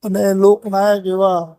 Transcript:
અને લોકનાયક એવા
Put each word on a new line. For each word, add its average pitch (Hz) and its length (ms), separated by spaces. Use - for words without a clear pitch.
અને 202 200
લોકનાયક 202 720
એવા 185 360